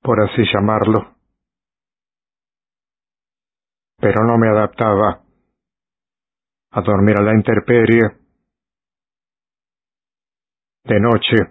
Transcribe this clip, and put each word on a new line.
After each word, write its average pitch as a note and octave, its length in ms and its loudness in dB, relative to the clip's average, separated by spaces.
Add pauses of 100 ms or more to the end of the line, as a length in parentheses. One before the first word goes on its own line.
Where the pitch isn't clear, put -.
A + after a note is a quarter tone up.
por A#2 220 -2
así G#2 200 -2 (120)
llamarlo. G#2+ 600 -2 (2750)
Pero G#2+ 260 -2
no A#2 140 2
me A2+ 100 2
adaptaba G#2+ 760 -2 (1500)
a - 100 -6
dormir G2+ 380 0
a G2+ 40 0
la G#2+ 120 0
intemperie, A2+ 640 2 (2750)
de G#2+ 160 0
noche A#2 360 0 (140)